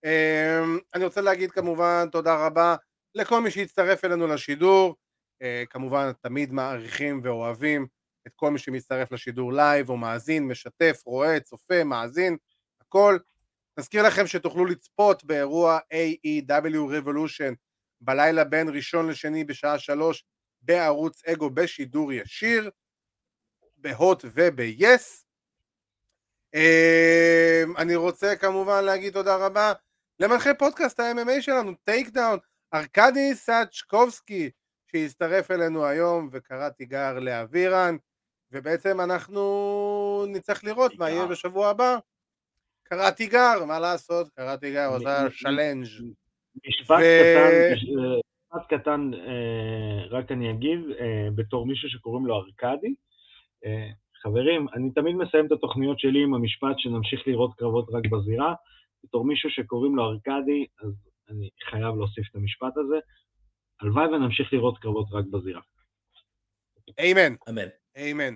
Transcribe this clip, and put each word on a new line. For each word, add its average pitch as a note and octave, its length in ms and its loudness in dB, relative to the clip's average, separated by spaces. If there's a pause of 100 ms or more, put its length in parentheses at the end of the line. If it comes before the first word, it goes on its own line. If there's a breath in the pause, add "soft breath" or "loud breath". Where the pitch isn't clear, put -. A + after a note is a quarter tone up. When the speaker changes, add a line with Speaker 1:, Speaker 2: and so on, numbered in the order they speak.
Speaker 1:
אה, D#3 580 2 (320)
אני F3+ 100 -2
רוצה F#3 160 -4
להגיד F#3+ 300 0
כמובן F3 600 0
תודה D#3+ 340 2
רבה E3 300 2 (380)
לכל A3+ 260 0
מי A3+ 100 -2
שהצטרף F#3 540 0
אלינו F3 220 0
לשידור, D#3+ 720 2 (460)
אה, A#2+ 280 -6
כמובן C3 500 -4
תמיד C3 320 -6
מעריכים C3+ 720 -6
ואוהבים B2 640 -4 (400)
את B2+ 100 -20
כל D3 140 0
מי D3 80 -2
שמצטרף C3 540 -6
לשידור B2 400 -8
לייב, C#3+ 380 2
או B2+ 60 -4
מאזין, A#2+ 520 -4
משתף, C#3+ 580 -2
רואה, C#3+ 340 0
צופה, E3 440 -2
מאזין, C#3+ 520 -2 (440)
הכל. G3 380 6 (600)
נזכיר G#3 240 -2
לכם G#3 240 4
שתוכלו F3 380 -2
לצפות F3+ 600 0
באירוע D#3 540 2 (140)
A D#3+ 340 -2
E D3 240 -4
W D3+ 420 0
Revolution D3 640 -6 (460)
בלילה D3 440 2
בין D#3 240 -2
ראשון D#3 400 -4
לשני D#3 360 -6
בשעה D3 340 -4
שלוש D3 460 -4 (380)
בערוץ D#3 640 0
אגו D3+ 260 -4
בשידור C#3+ 600 -4
ישיר, G#3+ 580 -4 (1040)
בהוט D3+ 480 0 (100)
וביס. D#3 920 2 (1300)
אמ, E3 1200 6
אני E3+ 180 0
רוצה F3+ 400 -2
כמובן G3 480 0
להגיד G3 280 -2
תודה F#3+ 340 0
רבה G#3 260 2 (480)
למנחה A#3+ 340 2
פודקאסט C#4 460 -2
ה-M A#3+ 160 -2
M A#3 120 -4
A C4 120 2
שלנו, B3 320 -2 (120)
טייקדאון, A3+ 540 0 (360)
ארכדי B3+ 600 4
סצ'קובסקי, A3+ 1160 -2 (360)
שהצטרף E3 640 -4
אלינו E3 360 -2
היום, E3 460 0
וקרא C3 360 -10
תיגר C3+ 500 -8
לאבירן, D#3+ 800 0 (560)
ובעצם E3+ 480 -4
אנחנו G3+ 1300 -4
נצטרך G3+ 360 -6
לראות A#3 340 0
מה E3 120 -2
יהיה E3 100 -2
Speaker 2:
תיגר. F3+ 120 -4
Speaker 1:
בשבוע F#3 360 -2
הבא. B3 300 0 (840)
קרא F#3+ 280 0
תיגר, A3+ 560 4
מה D#3 120 -4
לעשות? E3+ 500 -4
קרא C3+ 280 -10
תיגר, C#3+ 340 -4
Speaker 3:
מ-, C3 40 -2
Speaker 1:
עושה C3+ 320 0
Speaker 3:
מ-, B2+ 40 -2
Speaker 1:
שלנג'. C#3 560 -4 (800)
Speaker 3:
משפט D3 340 2
Speaker 1:
ו- E3 220 10
Speaker 3:
קטן, E3+ 500 8
מש-, - 120 -2
משפט B2+ 880 -4
קטן, C#3+ 400 -4
אה, A2 960 -6
רק B2 220 -6
אני B2 180 -4
אגיב, C#3 300 -4 (200)
אה, A2 340 -4
בתור A2+ 320 -4
מישהו C3+ 220 -6
שקוראים B2+ 380 -8
לו A2+ 100 -2
ארכדי. C3 580 -6 (680 soft breath)
אה, G#2+ 240 -8 (340)
חברים, C#3 520 0
אני B2+ 160 -4
תמיד D#3+ 260 -2
מסיים D#3+ 300 2
את D3+ 60 2
התוכניות C#3+ 460 -2
שלי C#3 240 2
עם C#3 120 2
המשפט B2 440 -2
שנמשיך A#2 480 -4
לראות A#2+ 320 0
קרבות A#2 340 -2
רק A#2 140 -2
בזירה. A2 480 -2 (500 soft breath)
בתור A#2 200 -4
מישהו C#3+ 260 -2
שקוראים B2 460 -2
לו A#2+ 80 0
ארכדי, C3+ 640 -4 (160)
אז G#2+ 80 -8 (400)
אני G#2 180 -10 (220)
חייב A2 260 -6
להוסיף G#2 340 -6
את - 60 -16
המשפט A2+ 400 -8
הזה. D3 200 -4 (840)
הלוואי G#2+ 260 0
ונמשיך C#3+ 460 -2
לראות B2 260 0
קרבות G#2+ 340 -4
רק G2+ 180 -2
בזירה. F#2 300 -8 (1400)
Speaker 1:
אמן. F3+ 340 4 (140)
Speaker 2:
אמן. G#2+ 200 -8 (300)
Speaker 1:
אמן. D3 380 -6